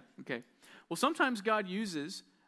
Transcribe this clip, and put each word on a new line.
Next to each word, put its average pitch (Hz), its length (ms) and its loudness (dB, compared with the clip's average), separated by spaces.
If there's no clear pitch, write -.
Okay. 120 200 -6
Well, 165 80 -4
sometimes 262 440 2
God 214 280 2
uses 185 560 -4